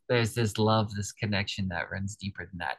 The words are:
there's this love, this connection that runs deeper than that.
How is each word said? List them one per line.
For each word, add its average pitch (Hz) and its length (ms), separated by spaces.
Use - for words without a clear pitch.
there's 117 260
this 110 240
love, 110 360
this 101 160
connection 101 580
that 87 220
runs 98 260
deeper 95 300
than 87 120
that. 76 200